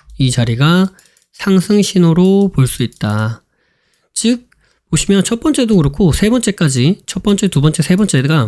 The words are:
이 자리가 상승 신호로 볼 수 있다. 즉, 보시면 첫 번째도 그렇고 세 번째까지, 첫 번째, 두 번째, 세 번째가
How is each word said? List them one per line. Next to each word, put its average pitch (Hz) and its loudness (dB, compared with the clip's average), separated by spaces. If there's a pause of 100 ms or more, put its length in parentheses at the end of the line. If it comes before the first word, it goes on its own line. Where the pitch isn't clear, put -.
(180)
이 131 0
자리가 143 0 (400)
상승 196 0
신호로 190 2
볼 131 2
수 - -8
있다. 110 -6 (720)
즉, 240 -2 (420)
보시면 190 0
첫 233 -4
번째도 247 0
그렇고 151 2
세 208 0
번째까지, 170 0
첫 - -8
번째, 208 0
두 139 0
번째, 151 0
세 180 2
번째가 147 0